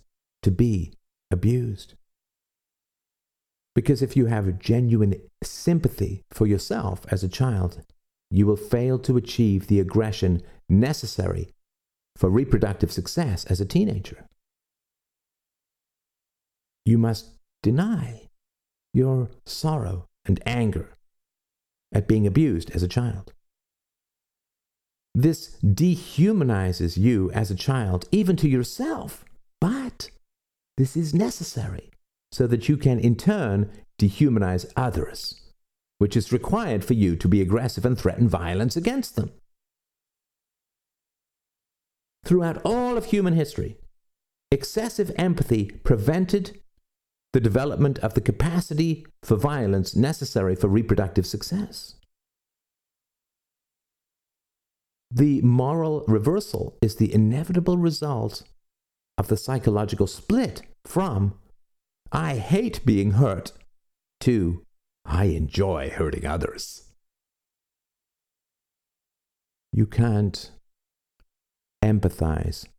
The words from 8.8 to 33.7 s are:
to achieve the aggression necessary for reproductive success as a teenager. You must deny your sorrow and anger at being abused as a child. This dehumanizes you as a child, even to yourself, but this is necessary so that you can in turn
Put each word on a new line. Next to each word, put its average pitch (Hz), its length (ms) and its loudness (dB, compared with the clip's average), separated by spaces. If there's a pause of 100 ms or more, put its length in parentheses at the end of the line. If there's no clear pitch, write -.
to 127 180 0
achieve 110 520 0
the 101 120 4
aggression 95 600 0 (260)
necessary 95 800 0 (680)
for - 140 2
reproductive 104 640 2
success 95 540 -4
as 90 120 -2
a 98 60 -2
teenager. 131 600 -2 (2500)
You 113 140 6
must 113 320 -2 (320)
deny 135 680 -2 (640)
your 127 380 2 (160)
sorrow 107 600 -4 (180)
and 90 180 2
anger 117 460 -2 (1000)
at 104 160 0
being 107 200 4
abused 101 460 2
as 85 100 0
a 90 60 0
child. 110 440 -4 (1800)
This 151 500 0
dehumanizes 117 1300 2
you 98 320 2
as 104 200 -2
a 98 40 -2
child, 98 560 -2
even 185 260 2
to 160 120 2
yourself, 170 760 -4 (360)
but 247 500 -4 (680)
this 131 200 0
is 156 180 -4
necessary 131 760 -4 (420)
so 127 160 0
that 117 200 0
you 147 80 4
can 131 220 2
in 120 160 4
turn 107 560 0 (260)